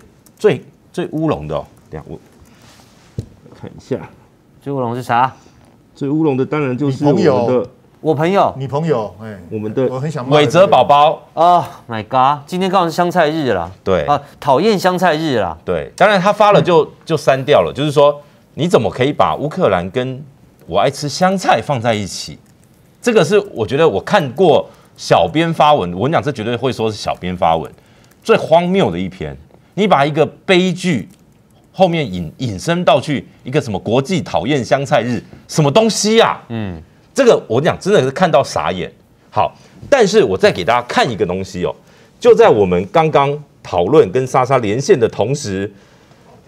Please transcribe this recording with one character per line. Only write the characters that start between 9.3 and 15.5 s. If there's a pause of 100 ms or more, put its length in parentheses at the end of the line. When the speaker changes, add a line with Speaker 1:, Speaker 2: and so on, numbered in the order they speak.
Speaker 1:
我
们
的
Speaker 3:
我
很
想
骂
Speaker 1:
伟
泽
宝
宝。
Speaker 2:
Oh (240)
my
god，
今
天
刚
好
是
香
菜
日
啦。 (140)
Speaker 1:
对。
Speaker 2:
啊， (180)
讨
厌
香
菜
日
啦。